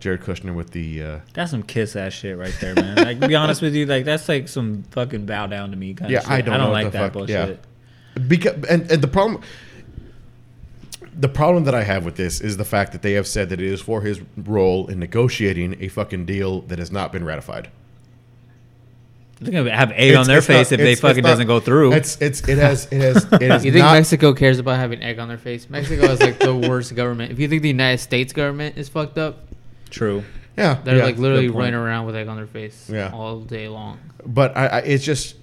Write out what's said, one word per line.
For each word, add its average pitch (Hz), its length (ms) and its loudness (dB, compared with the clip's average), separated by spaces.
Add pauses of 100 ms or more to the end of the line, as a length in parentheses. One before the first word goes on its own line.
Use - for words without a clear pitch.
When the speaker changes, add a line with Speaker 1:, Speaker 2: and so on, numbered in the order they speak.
Speaker 1:
Jared 92 220 -4
Kushner 90 320 -10
with 85 160 -10
the, 80 320 -8
uh, 76 160 -10 (160)
Speaker 2:
That's 170 160 -6
some 123 120 -6
kiss 107 340 -6
ass 95 160 -8
shit 95 240 -12
right 92 240 -8
there, 92 140 -6
man. 98 220 0
Like, 123 240 0
to 165 80 0
be 151 60 2
honest 151 280 0
with 151 120 0
you, 147 120 0
like, 135 180 0
that's, 156 240 -4
like, 139 200 -2
some 107 420 -6
fucking 123 360 -6
bow 104 200 -6
down 101 240 -8
to 98 60 -12
me 95 180 -10
kinda 127 180 -6
Speaker 1:
Yeah, 127 80 2
Speaker 2:
shit. - 100 -6
Speaker 1:
I 135 100 2
don't 117 140 -2
Speaker 2:
I 127 40 2
don't 135 80 2
Speaker 1:
know 107 60 0
what 107 120 0
Speaker 2:
like 101 80 -2
Speaker 1:
the 95 60 -6
Speaker 2:
that 98 160 -2
Speaker 1:
fuck, 98 140 -6
yeah. 95 180 -2
Speaker 2:
bullshit. 95 180 -10 (640)
Speaker 1:
Beca-, 151 420 0
and, 170 200 2
and 160 120 4
the 143 60 2
problem, 196 340 0 (1700)
the 139 120 0
problem 156 360 2
that 135 100 2
I 117 100 0
have 98 200 -2
with 85 120 -8
this 90 240 -4
is 104 160 -4
the 101 80 -6
fact 101 280 -2
that - 100 -12
they 101 100 0
have 101 140 0
said 98 240 -4
that 92 100 -6
it 95 60 -4
is 95 140 -4
for 110 220 -4
his 101 180 -4 (160)
role 95 520 0
in 95 100 -8
negotiating 95 840 0
a 95 80 -8
fucking 92 380 -6
deal 95 360 -4
that 87 160 -10
has 85 120 -10
not 98 220 -6
been 90 120 -6
ratified. 67 460 -10 (1700)
Speaker 2:
They're 165 120 -6
gonna 139 240 0
have 120 160 4
egg 131 240 8
on 131 60 6
Speaker 1:
It's, 127 60 4
Speaker 2:
their 135 100 6
Speaker 1:
it's - 100 4
not, 147 80 6
Speaker 2:
face 127 160 4
if 127 80 4
they 143 120 6
Speaker 1:
it's, 120 80 0
Speaker 2:
fucking 131 180 6
Speaker 1:
it's 131 40 2
not, 123 80 6
Speaker 2:
doesn't 120 160 4
go 117 140 4
through. 131 320 6
Speaker 1:
it's, - 280 0
it's, 143 280 -2
it 135 100 2
has, 143 320 4
it 135 100 0
has, 131 240 6
Speaker 2:
<laughs> - 100 0
Speaker 1:
it 123 80 4
is 127 220 4
Speaker 3:
You 135 60 2
think 170 140 8
Speaker 1:
not 151 80 8
Speaker 3:
Mexico 156 420 6
cares 135 240 4
about 127 200 0
having 120 220 -4
egg 113 200 -8
on 117 80 -10
their 117 100 -10
face? 120 320 -12
Mexico 143 360 0
is, 127 140 0
like, - 200 2
the - 160 2
worst 123 400 -2
government. 120 340 -4
If 117 80 -8
you 147 80 0
think 156 160 -2
the 151 60 0
United 127 300 2
States 127 340 -4
government 147 440 -4
is 143 120 -10
fucked 151 280 -8
up, 156 280 -6 (460)
Speaker 2:
True. 101 340 -4 (320)
Speaker 1:
Yeah, 147 260 0
Speaker 3:
they're, 131 140 2
Speaker 1:
yeah. 123 80 6
Speaker 3:
like, 123 140 -2
literally 131 280 2
Speaker 2:
Good 120 60 -2
point. 113 140 -4
Speaker 3:
running 120 120 -4
around 113 280 -4
with 110 100 -8
egg 110 100 -8
on 110 100 -10
their 107 120 -12
face 107 440 -16
Speaker 1:
Yeah. 98 220 -6
Speaker 3:
all 113 240 -10
day 110 300 -12
long. 107 320 -14 (260)
Speaker 1:
But 131 300 0
I, 135 100 2
I, 120 140 -2
it's 139 240 0
just 147 380 -4